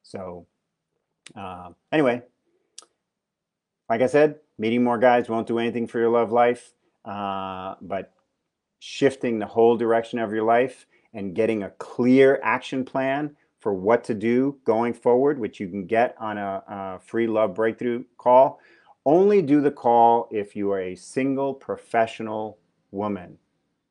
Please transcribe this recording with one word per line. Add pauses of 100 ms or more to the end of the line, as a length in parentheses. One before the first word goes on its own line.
So, (920)
uh, (200)
anyway, (1700)
like
I
said, (180)
meeting
more
guys
won't
do
anything
for
your
love
life, (300)
uh,
but (640)
shifting
the
whole
direction
of
your
life (280)
and
getting
a
clear
action
plan (240)
for
what
to
do
going
forward,
which
you
can
get
on
a,
a
free
love
breakthrough (140)
call. (460)
Only
do
the
call
if
you
are
a
single
professional (320)
woman, (520)